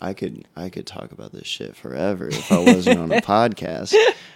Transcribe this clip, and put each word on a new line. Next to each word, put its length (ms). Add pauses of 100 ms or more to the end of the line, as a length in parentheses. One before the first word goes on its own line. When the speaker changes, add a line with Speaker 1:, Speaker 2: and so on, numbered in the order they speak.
Speaker 1:
I 120
could, 420
I 140
could 180
talk 240
about 220
this 140
shit 280
forever 540
if 220
I 80
wasn't 400
on 120
a 100
Speaker 2:
<laughs> 0
Speaker 1:
podcast. 720 (420)